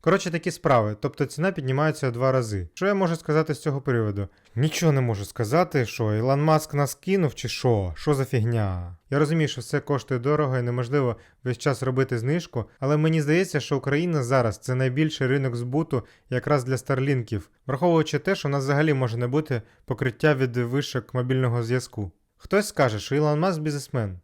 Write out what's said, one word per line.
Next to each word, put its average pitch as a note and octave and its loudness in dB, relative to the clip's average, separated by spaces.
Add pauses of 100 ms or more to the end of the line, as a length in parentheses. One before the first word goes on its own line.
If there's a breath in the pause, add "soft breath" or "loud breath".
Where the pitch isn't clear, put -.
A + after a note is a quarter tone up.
Коротше, F#3 2
такі E3 -4
справи, A2+ 2
тобто C#3 -2
ціна F3 -2
піднімається C#3+ 0
у - 0
два B2+ 0
рази. G#2+ -2
Що F#3 -2
я G3+ 2
можу F3 2
сказати D#3 0
з - -12
цього C#3 -2
приводу? G#2+ -2 (260 soft breath)
Нічого D3+ 2
не C3+ 4
можу A2 0
сказати, C3 0
що G#2+ -2
Ілон C3+ 2
Маск D#3 2
нас C#3+ 0
кинув F#3 0
чи - -8
що? G2+ 0
Що D3+ 0
за C3+ 0
фігня? G#2 -2 (140)
Я C3+ 0
розумію, D3+ 0
що - -8
все C#3 -4
коштує C3+ -2
дорого C#3 0
і B2 -2
неможливо B2 -2 (280 loud breath)
весь B2 -4
час - -2
робити C3 0
знижку, B2+ -4 (160 soft breath)
але C#3 0
мені D#3+ 2
здається, D#3 0
що - -2
Україна D3 0
зараз A#2+ 2
це - -4
найбільший C3 0
ринок C3 0
збуту B2 -2 (280 soft breath)
якраз C3 2
для C3 0
старлінків, C3 -2 (160)
враховуючи D#3 2
те, F#3+ 0
що D#3+ -4
в - 0
нас C#3 0
взагалі C#3+ 2
може B2 0
не A#2+ -2
бути C3+ -2 (220 soft breath)
покриття C3+ 2
від C3 0
вишок B2 -2
мобільного B2+ 0
зв'язку. A2+ -4 (240)
Хтось G#3 0
скаже, A#2 2
що C3+ -4
Ілон D3 2
Маск F3 0
бізнесмен. C3+ -4